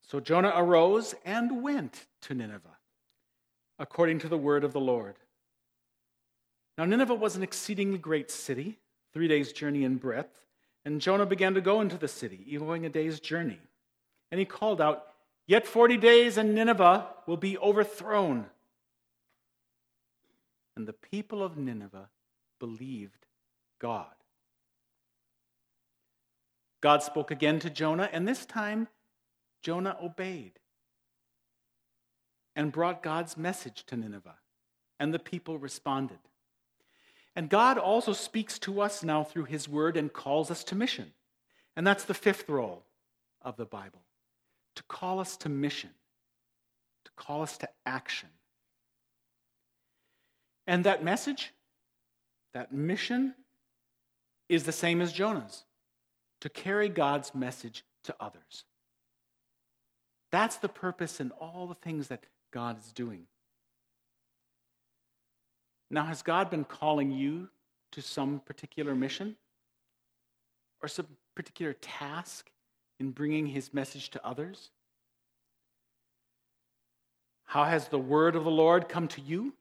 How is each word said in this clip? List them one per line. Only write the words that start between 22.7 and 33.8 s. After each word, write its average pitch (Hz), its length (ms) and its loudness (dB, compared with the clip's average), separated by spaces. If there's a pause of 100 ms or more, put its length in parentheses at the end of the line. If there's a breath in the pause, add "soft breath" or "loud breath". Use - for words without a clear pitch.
God. 113 360 -6 (2750)
God 147 220 6
spoke 151 280 -4
again 151 300 2
to 165 100 -6
Jonah, 156 420 -2
and 170 140 -2
this 254 200 -4
time 214 420 -4 (720)
Jonah 180 380 -4
obeyed 170 580 -10 (2000)
and 147 160 -2
brought 175 300 -2
God's 165 340 -4
message 165 500 -8